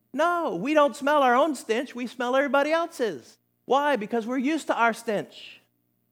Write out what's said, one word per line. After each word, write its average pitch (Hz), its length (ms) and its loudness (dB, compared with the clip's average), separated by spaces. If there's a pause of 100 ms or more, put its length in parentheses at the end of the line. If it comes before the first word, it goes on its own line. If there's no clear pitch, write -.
(120)
No, 311 440 -2
we 262 180 -2
don't 285 220 4
smell 285 260 2
our 247 120 4
own 294 200 2
stench. 240 400 -4
We 247 120 -8
smell 247 280 -4
everybody 277 380 2
else's. 247 680 -4 (260)
Why? 285 320 2
Because 214 300 -4
we're 254 120 -4
used 277 280 -2
to 240 100 0
our 226 160 2
stench. - 680 -8 (520)